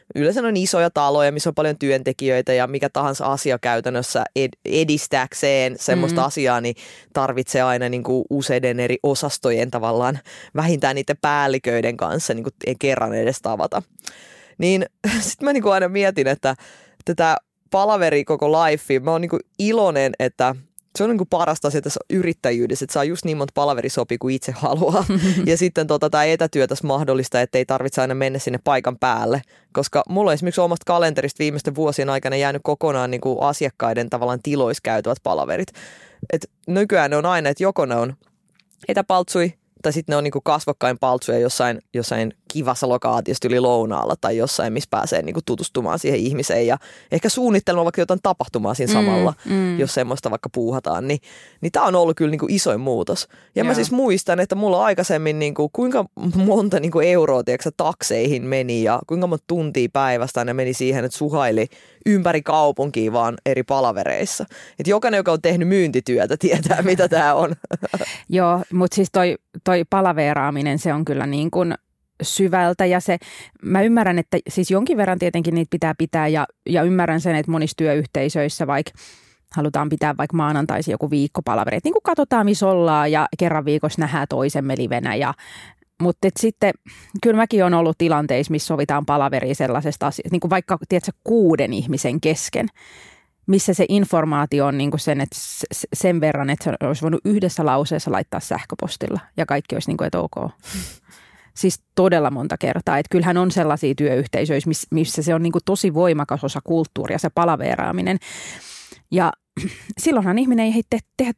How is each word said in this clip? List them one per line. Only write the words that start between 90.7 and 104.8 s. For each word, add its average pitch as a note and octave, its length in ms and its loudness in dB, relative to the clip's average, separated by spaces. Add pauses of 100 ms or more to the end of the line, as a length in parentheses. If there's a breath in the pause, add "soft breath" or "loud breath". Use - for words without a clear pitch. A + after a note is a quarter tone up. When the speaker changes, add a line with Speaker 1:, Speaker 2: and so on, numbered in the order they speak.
Speaker 2:
tiedätkö, F3+ 220 0 (120)
kuuden E3 500 4
ihmisen B2 480 -2
kesken, - 460 -2 (800 loud breath)
missä F#3+ 280 2
se F3 160 2
informaatio D#3 760 2
on C#3+ 120 0
niinku C#3+ 200 0
sen, C#3 240 -2
et C#3 140 -4
s-, - 380 -10
s-, - 200 -8
sen F3 280 2
verran, C#3+ 280 0
että D3+ 140 -2
se C#3+ 240 -2
olisi C3+ 140 -2
voinut D#3+ 240 -2
yhdessä F#3 400 0
lauseessa D3 460 0
laittaa - 280 -4
sähköpostilla - 800 -6 (180)
ja D#3+ 80 0
kaikki D3 300 -4
olisi - 140 -4
niinku, - 140 -2
että - 160 -2
ok. - 320 -6 (1000 loud breath)
Siis - 280 0 (140)
todella F3 360 4
monta C#3 260 -4
kertaa. C#3+ 400 0
Et D3+ 140 0
kyllähän F3 260 2
on F3+ 140 2
sellaisia D3+ 440 0
työyhteisöjä, C#3 720 0
miss-, D#3+ 240 -2